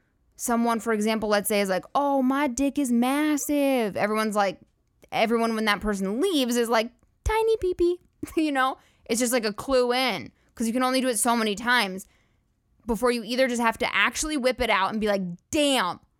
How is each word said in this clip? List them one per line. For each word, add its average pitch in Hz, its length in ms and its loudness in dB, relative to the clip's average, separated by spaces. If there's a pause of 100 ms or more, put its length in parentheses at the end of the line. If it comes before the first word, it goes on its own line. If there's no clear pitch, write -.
(360)
someone, 233 440 0
for 226 120 -2
example, 214 360 -2
let's 208 200 0
say 208 120 2
is 202 80 0
like, 185 160 -2 (100)
'Oh, 277 280 2
my 269 240 2
dick 277 320 -2
is 269 140 0
massive,' 269 1040 0
everyone's 214 400 -2
like, 202 220 0 (520)
everyone 226 440 0
when 220 120 -2
that 202 140 2
person 202 400 -2
leaves 277 360 2
is 233 120 0
like, 233 220 0 (340)
'Tiny 440 340 2
pee-pee,' 359 420 0 (180)
<laughs> - 180 -10
you 311 160 0
know? 269 260 0 (260)
It's 226 160 -2
just 247 120 0
like 240 120 0
a 214 80 -2
clue 247 400 0
in, 247 400 -2 (220)
'cause 226 120 -2
you 226 60 0
can 254 100 0
only 254 180 2
do 254 80 0
it 233 100 0
so 240 180 2
many 220 180 0
times 214 520 -2 (800)
before 240 260 0
you 240 100 -2
either 247 240 0
just 240 160 0
have 226 160 0
to - 160 -2
actually 254 420 0
whip 254 240 0
it 233 100 0
out 190 200 2
and 214 100 -4
be 214 60 0
like, 196 160 0 (280)
'Damn, 269 500 0 (200)